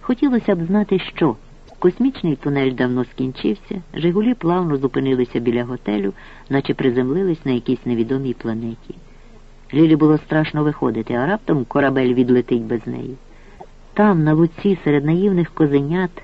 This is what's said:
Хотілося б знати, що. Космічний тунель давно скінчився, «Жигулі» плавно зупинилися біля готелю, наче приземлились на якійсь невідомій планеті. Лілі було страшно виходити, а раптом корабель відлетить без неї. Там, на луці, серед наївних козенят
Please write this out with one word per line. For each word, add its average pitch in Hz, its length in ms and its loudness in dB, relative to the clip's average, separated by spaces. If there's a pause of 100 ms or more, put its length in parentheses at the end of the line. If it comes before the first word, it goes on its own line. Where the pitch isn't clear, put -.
Хотілося 247 540 0
б 170 100 -2
знати, 196 340 0
що. 143 380 -2 (420)
Космічний 180 580 0
тунель 139 360 0
давно 123 320 0
скінчився, 180 800 -6 (120)
«Жигулі» 202 400 0
плавно 170 420 -2
зупинилися 131 640 -2
біля 120 240 0
готелю, 104 480 -4 (380)
наче 139 240 -2
приземлились 139 720 -2
на 135 80 0
якійсь 123 340 -2
невідомій 123 480 -2
планеті. 113 600 -8 (800)
Лілі 160 220 6
було 151 220 4
страшно 156 460 -2
виходити, 120 500 -2
а 123 120 0
раптом 160 380 -2
корабель 131 500 0
відлетить 123 480 2
без 110 240 -6
неї. 123 300 -10 (760)
Там, 196 300 4
на 156 100 4
луці, 170 500 0
серед 147 200 2
наївних 175 460 0
козенят 156 600 0 (120)